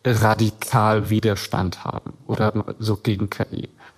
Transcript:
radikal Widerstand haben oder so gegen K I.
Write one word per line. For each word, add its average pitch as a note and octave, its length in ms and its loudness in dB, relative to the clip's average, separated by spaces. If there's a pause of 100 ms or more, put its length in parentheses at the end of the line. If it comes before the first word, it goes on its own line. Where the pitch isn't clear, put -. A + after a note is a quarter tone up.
radikal A2 1080 2
Widerstand G#2 720 0
haben - 300 -8 (120)
oder A2 280 -2 (240)
so G#2+ 180 -2
gegen G2+ 320 -2
K - 240 -4
I. - 160 -8 (300)